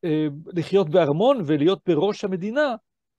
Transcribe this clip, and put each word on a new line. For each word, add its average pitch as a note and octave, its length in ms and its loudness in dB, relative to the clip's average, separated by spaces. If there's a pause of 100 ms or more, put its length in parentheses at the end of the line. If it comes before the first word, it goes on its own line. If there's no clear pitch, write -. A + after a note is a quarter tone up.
אה, D#3 240 -2 (200)
לחיות F3 420 0
בארמון F#3 560 2
ולהיות D#3 400 2
בראש F#3 380 0
המדינה, A3 520 -4 (440)